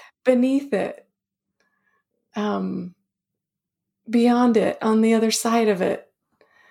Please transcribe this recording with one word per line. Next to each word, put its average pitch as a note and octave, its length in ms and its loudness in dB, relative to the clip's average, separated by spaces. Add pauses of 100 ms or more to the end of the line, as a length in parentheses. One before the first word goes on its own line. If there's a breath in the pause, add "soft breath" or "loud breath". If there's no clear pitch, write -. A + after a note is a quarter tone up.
(240 loud breath)
beneath C4 480 0
it, - 320 -4 (1300)
um, F#3+ 580 -6 (1120)
beyond A#3+ 480 2
it, - 240 0
on A3 200 2
the A3+ 140 4
other A3 180 0
side A3+ 340 0
of F#3+ 160 0
it, - 260 -6 (640 soft breath)